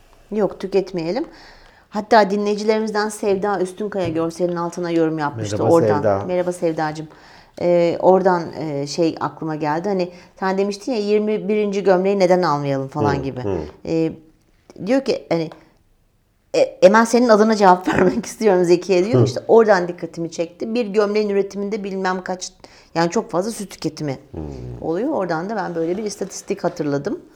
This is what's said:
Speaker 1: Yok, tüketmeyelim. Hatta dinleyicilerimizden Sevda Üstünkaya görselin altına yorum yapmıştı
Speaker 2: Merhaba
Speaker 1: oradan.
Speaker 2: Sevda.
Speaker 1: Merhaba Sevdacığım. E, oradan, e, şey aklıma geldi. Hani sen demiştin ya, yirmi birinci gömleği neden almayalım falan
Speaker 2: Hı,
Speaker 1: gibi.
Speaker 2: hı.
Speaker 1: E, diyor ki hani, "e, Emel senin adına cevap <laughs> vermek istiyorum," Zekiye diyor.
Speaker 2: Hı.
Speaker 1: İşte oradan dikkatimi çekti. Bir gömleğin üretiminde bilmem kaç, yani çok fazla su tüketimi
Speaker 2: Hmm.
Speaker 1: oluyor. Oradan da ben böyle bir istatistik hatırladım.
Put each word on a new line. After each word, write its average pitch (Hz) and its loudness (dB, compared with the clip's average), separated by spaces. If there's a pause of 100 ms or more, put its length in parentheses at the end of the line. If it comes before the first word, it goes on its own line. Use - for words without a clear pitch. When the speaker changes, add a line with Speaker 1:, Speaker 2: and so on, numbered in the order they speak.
(320)
Speaker 1:
Yok, 208 -2
tüketmeyelim. 190 -2 (640)
Hatta 208 4
dinleyicilerimizden 214 0
Sevda 202 0
Üstünkaya 185 -4
görselin 165 -2
altına 170 -4
yorum 160 0
yapmıştı 110 -4
Speaker 2:
Merhaba - 2
Speaker 1:
oradan. 107 4
Speaker 2:
Sevda. 101 2
Speaker 1:
Merhaba 180 -2
Sevdacığım. 160 -4 (540)
E, 170 2
oradan, 185 4 (180)
e, 143 -6
şey 165 0
aklıma 156 -6
geldi. 160 -2
Hani 180 -2 (280)
sen 190 -2
demiştin 202 -2
ya, 240 -2
yirmi 208 0
birinci 208 0
gömleği 190 4
neden 180 4
almayalım 143 0
falan 143 0
Speaker 2:
Hı, 135 -4
Speaker 1:
gibi. 127 -6
Speaker 2:
hı. 98 -2 (280)
Speaker 1:
E, 160 -2 (720)
diyor 262 2
ki - -4
hani, 160 -2 (1040)
"e, 160 4
Emel 202 6
senin 240 2
adına 220 6
cevap 185 6
<laughs> 320 2
vermek 190 2
istiyorum," 185 2
Zekiye 175 2
diyor. 214 2
Speaker 2:
Hı. 113 4
Speaker 1:
İşte - -2
oradan 208 6
dikkatimi 170 -8
çekti. 175 -6
Bir 240 0
gömleğin 208 0
üretiminde 196 -4
bilmem 190 -4
kaç, 185 -8 (420)
yani 170 2
çok 202 -4
fazla 190 -2
su 214 -10
tüketimi 151 -6 (140)
Speaker 2:
Hmm. 165 -10 (400)
Speaker 1:
oluyor. 180 -2
Oradan 185 -4
da 226 -6
ben 175 -6
böyle 165 -2
bir 220 -6
istatistik 202 -8
hatırladım. 165 -2 (160)